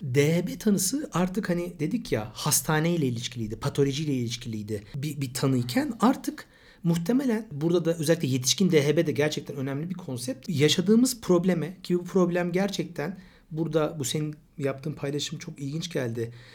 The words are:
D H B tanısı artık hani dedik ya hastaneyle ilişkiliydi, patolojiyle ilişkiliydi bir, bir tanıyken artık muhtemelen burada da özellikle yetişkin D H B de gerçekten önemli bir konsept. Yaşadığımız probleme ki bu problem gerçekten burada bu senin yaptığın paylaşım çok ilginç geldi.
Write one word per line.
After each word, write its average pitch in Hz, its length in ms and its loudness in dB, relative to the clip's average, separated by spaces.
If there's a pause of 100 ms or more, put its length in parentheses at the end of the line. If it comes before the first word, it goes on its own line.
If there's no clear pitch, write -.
D 143 340 4
H 180 100 0
B 262 120 -8
tanısı 220 540 0
artık 180 360 0
hani 175 320 -2
dedik 185 320 -2
ya 110 200 -2
hastaneyle 156 720 2
ilişkiliydi, 117 500 -4
patolojiyle 139 580 0
ilişkiliydi 110 680 -4 (120)
bir, 143 260 -6
bir 131 140 -6
tanıyken 139 680 0
artık 269 460 2 (360)
muhtemelen 220 720 0
burada 165 320 0
da 165 100 2
özellikle 160 340 2
yetişkin 131 420 2
D 147 160 6
H 147 100 4
B 165 100 4
de 143 60 0
gerçekten 147 440 -2
önemli 139 340 -6
bir 185 40 -6
konsept. 139 540 -8
Yaşadığımız 185 720 4
probleme 175 600 2
ki 175 160 0
bu 175 60 -4
problem 175 480 2
gerçekten 180 680 -2 (320)
burada 160 480 0
bu 139 60 -4
senin 151 300 -2 (240)
yaptığın 139 340 -4
paylaşım 143 460 -6
çok - 220 -14
ilginç 147 300 -6
geldi. 117 420 -4 (220)